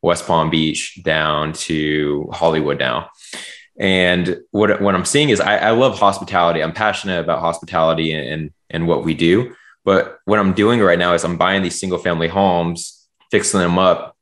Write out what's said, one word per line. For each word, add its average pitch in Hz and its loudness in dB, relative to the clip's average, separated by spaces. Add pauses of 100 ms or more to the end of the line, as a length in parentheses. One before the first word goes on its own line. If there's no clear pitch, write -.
West 87 -2
Palm 82 2
Beach 80 -4
down 78 0
to 76 -2
Hollywood 76 0
now. 64 -4 (680)
And 90 0 (140)
what, 101 2
what 98 2
I'm 90 -2
seeing 147 2
is 104 2
I, 101 2
I 90 2
love 117 2
hospitality. 90 2
I'm 80 -4
passionate 101 -2
about 80 -2
hospitality 80 -2
and, 73 -6
and, 76 -8 (180)
and 85 -4
what 80 0
we 82 -2
do. 92 2 (300)
But - 0
what 104 2
I'm 95 2
doing 110 2
right 90 4
now 87 2
is 85 0
I'm 85 -4
buying 92 2
these 87 -6
single 90 -4
family 85 -2
homes, 87 -2 (240)
fixing 104 0
them 87 2
up 90 2